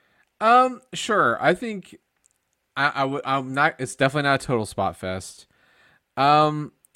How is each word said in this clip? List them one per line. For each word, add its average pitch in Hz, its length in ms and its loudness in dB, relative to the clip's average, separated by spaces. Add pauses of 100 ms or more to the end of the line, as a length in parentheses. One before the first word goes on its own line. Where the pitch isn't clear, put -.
(420)
Um, 247 400 4 (100)
sure. 170 480 0
I 160 140 4
think 208 420 -10 (800)
I, 143 180 0
I 139 80 -4
w-, 139 220 -4
I'm 131 300 -4
not. 151 240 2
It's 131 180 -8
definitely 143 320 0
not 135 140 0
a - 40 -14
total 113 200 -2
spot 95 300 -4
fest. - 500 -10 (720)
Um, 151 540 2 (240)